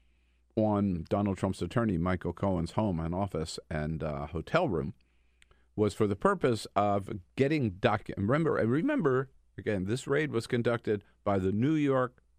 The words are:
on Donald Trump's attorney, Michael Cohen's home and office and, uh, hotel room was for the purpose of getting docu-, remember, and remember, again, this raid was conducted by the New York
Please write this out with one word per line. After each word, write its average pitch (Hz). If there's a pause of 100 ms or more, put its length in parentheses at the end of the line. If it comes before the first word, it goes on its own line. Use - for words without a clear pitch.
(560)
on 101
Donald 101
Trump's 95
attorney, 98
Michael 87
Cohen's 90
home 101
and 82
office 90 (120)
and, 78
uh, 73
hotel 82
room 78 (840)
was 104
for 110
the 101
purpose 156 (100)
of 101 (280)
getting 135
docu-, 104
remember, 127
and 110
remember, 147 (260)
again, 98
this 110
raid 143
was 113
conducted 117 (220)
by 101
the 95
New 127
York 135 (160)